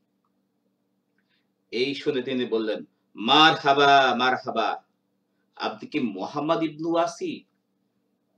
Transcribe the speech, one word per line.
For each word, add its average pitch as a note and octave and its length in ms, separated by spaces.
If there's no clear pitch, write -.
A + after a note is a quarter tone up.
এই C3+ 240
শুনে C#3 260
তিনি B2+ 240
বললেন, A2 400
"মারহাবা, C#3 1000
মারহাবা, A#2 680
আপনি G#3+ 340
কি D3 100
মোহাম্মদ C#3 640
ইবনু D#3 280
ওয়াসি, E3+ 540